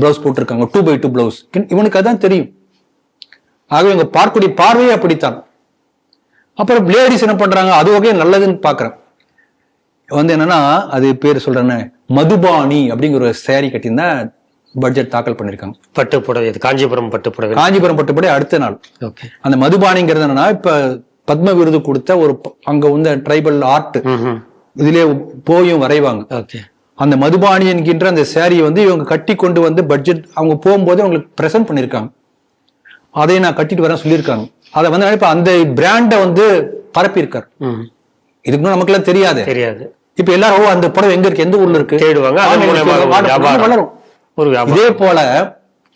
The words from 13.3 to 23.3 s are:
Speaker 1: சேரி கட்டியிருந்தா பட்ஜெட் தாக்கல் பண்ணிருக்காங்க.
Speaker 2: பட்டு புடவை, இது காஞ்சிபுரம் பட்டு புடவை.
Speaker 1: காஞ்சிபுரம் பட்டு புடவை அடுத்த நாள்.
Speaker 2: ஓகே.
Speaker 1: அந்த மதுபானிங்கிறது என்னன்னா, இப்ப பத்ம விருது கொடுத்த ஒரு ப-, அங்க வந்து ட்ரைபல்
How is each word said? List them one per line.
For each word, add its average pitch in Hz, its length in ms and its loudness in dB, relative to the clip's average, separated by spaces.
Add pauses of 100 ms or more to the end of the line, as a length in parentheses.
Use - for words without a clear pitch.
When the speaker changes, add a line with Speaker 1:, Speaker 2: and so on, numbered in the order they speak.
Speaker 1:
சேரி 135 340 -2
கட்டியிருந்தா 123 680 -4 (420)
பட்ஜெட் 127 300 -2
தாக்கல் 120 240 -4
பண்ணிருக்காங்க. 98 380 -10 (200)
Speaker 2:
பட்டு 139 300 -2
புடவை, 117 260 -4
இது 104 100 -6
காஞ்சிபுரம் 127 520 -2
பட்டு 110 200 -6
புடவை. 110 260 -6
Speaker 1:
காஞ்சிபுரம் 175 400 2
பட்டு 147 180 -2
புடவை 160 220 0
அடுத்த 143 220 -2
நாள். 110 220 -4 (200)
Speaker 2:
ஓகே. 113 120 -12 (280)
Speaker 1:
அந்த 135 280 0
மதுபானிங்கிறது 180 580 2
என்னன்னா, 143 220 0
இப்ப 147 500 -2 (280)
பத்ம 170 300 0
விருது 160 240 2
கொடுத்த 147 380 -2
ஒரு 151 180 2
ப-, - 260 -18
அங்க 147 260 0
வந்து 147 280 0
ட்ரைபல் 147 460 -2